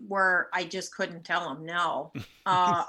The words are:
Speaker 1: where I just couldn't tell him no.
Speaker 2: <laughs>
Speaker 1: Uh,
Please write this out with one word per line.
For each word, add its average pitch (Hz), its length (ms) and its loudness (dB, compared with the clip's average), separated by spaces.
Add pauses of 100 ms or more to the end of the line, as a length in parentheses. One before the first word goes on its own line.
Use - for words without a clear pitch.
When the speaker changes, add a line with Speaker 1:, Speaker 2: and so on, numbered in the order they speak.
Speaker 1:
where 185 440 2
I 180 120 -2
just 185 280 -8
couldn't 170 320 -6
tell 175 240 -2
him 160 160 -10
no. 165 540 -2
Speaker 2:
<laughs> 107 40 -8 (220)
Speaker 1:
Uh, 180 440 4